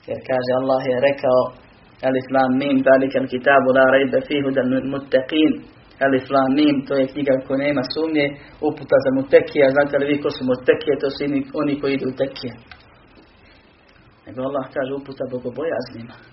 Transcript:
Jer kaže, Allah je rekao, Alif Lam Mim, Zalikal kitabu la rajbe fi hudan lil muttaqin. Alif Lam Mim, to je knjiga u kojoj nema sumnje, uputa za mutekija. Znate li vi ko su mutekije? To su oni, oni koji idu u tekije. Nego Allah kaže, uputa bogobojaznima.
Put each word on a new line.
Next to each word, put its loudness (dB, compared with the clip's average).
Jer -8
kaže, -2
Allah 0
je 0
rekao, 2
Alif -2
Lam 4
Mim, 2
Zalikal 4
kitabu 4
la 6
rajbe 2
fi -2
hudan 0
lil -2
muttaqin. 0
Alif 2
Lam 2
Mim, 4
to -2
je 0
knjiga 0
u -2
kojoj -2
nema 0
sumnje, 0
uputa 0
za 0
mutekija. 4
Znate 2
li 0
vi -2
ko -2
su -10
mutekije? 0
To -2
su -14
oni, -2
oni -2
koji -2
idu -4
u -10
tekije. -6
Nego -14
Allah -4
kaže, -4
uputa -12
bogobojaznima. -8